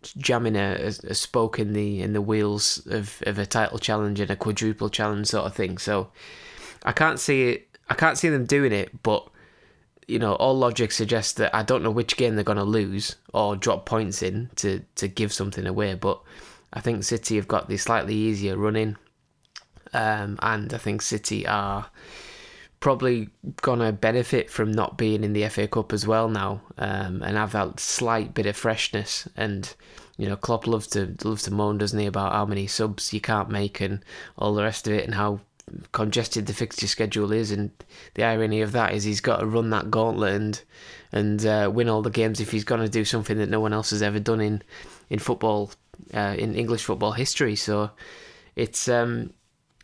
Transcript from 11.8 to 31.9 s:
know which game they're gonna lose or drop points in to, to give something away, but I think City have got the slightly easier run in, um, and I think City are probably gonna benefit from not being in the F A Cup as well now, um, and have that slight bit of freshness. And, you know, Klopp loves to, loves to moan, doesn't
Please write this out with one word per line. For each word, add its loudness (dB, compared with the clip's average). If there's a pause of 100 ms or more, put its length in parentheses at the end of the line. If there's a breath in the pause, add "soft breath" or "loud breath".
know 2
which 0
game 4
they're 2
gonna 2
lose 0 (160)
or 2
drop 0
points -2
in -2
to, -2 (120)
to -2
give -2
something -4
away, 0
but -2 (540 loud breath)
I -8
think 0
City 0
have 0
got 0
the -2
slightly 0
easier 0
run 2
in, 0 (960)
um, 0
and -2
I -4
think -2
City -4
are -2 (920 loud breath)
probably 2 (320)
gonna 4
benefit 2
from 0
not 0
being 2
in 0
the 2
F -4
A 2
Cup -2
as 0
well 4
now, -2 (160)
um, -4
and -2
have -2
that -2
slight 0
bit 0
of -2
freshness. -2 (120)
And, -4 (440 loud breath)
you -2
know, -2
Klopp -2
loves 0
to, -2
loves -2
to -2
moan, 0
doesn't 0